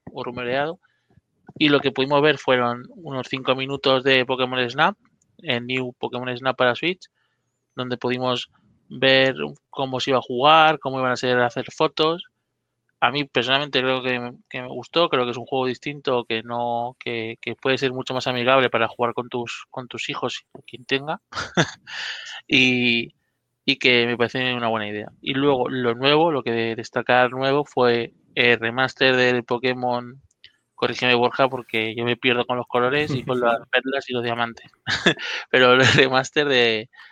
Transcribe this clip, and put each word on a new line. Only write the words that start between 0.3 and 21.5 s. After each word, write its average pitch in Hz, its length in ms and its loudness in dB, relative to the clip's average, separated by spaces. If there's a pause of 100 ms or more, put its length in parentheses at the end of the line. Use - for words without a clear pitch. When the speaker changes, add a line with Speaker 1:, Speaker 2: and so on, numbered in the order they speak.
Speaker 1:
Y 151 100 4
lo 143 140 4
que 135 100 0
pudimos 139 300 0
ver 147 160 4
fueron 123 480 0 (100)
unos 139 340 -8
cinco 131 260 -2
minutos 135 500 0
de 131 200 4
Pokémon 127 440 -2
Snap, 156 280 0 (420)
el 120 260 -4
New 127 340 -4
Pokémon 123 380 -6
Snap 127 180 -2
para 123 200 2
Switch, 175 320 -6 (680)
donde 123 220 -6
pudimos 123 520 -2 (380)
ver 131 480 2 (340)
cómo 131 300 -6
se 139 120 -2
iba 127 80 4
a - 40 -6
jugar, 151 560 4
cómo 131 200 -6
iban 127 120 0
a 123 60 -2
ser, 127 220 2
hacer 123 260 0 (100)
fotos. 160 480 0 (800)
A 120 100 4
mí 143 140 -2
personalmente 135 560 0
creo 131 200 0
que, 123 300 -4 (160)
que 131 140 -12
me 127 80 -10
gustó, 135 400 -2
creo 127 160 2
que 123 60 -4
es 120 60 -6
un 120 80 -10
juego 131 200 -2
distinto, 127 580 -4
que 113 200 -4
no, 120 560 -6
que, 113 420 -8
que 117 140 -8
puede 131 220 0
ser 131 140 -2
mucho 131 220 -8
más 127 140 -4
amigable 127 420 4
para 113 180 0
jugar 117 260 -2
con 123 140 -6
tus, 120 440 -8
con 127 160 -12
tus - 200 -10
hijos - 460 -6
o - 80 -20
quien - 240 -20
tenga. 143 340 -4 (120)
<laughs> - 500 -4 (720)